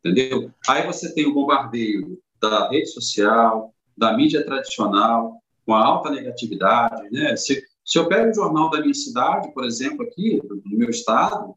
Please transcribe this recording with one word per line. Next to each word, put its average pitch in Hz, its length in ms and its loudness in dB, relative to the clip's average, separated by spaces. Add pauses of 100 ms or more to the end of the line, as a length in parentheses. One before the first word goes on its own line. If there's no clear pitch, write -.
entendeu? 127 460 0 (180)
Aí 151 160 2
você 175 300 -8
tem 151 120 2
o 139 60 2
bombardeio 120 840 -2 (240)
da 107 260 2
rede - 200 0
social, 113 840 0 (240)
da 110 200 2
mídia 151 280 4
tradicional, 113 960 0 (240)
com 131 100 0
a 131 100 6
alta 151 260 2
negatividade, 113 1000 -2
né? 139 260 -2
Se, - 260 -4 (220)
se - 140 0
eu 165 100 2
pego 226 220 4
o - 40 -2
jornal 156 340 2
da 151 120 -2
minha 143 140 2
cidade, - 600 -2
por 127 100 -6
exemplo, 123 380 -6
aqui, 180 440 -2
do, 101 100 -10
do - 200 -6
meu 117 140 2
estado - 680 -2